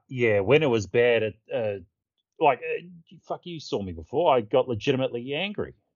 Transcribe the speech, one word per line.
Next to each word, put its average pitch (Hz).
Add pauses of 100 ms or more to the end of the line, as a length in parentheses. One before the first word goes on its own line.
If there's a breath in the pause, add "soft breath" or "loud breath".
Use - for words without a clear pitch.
yeah, 117
when 135
it 139
was 110
bad, 120
it, 107 (180)
uh, 110 (680)
like, 139
uh, 165
fuck, -
you 170
saw 107
me 92
before. 135
I 127
got 127
legitimately 127
angry 160 (220)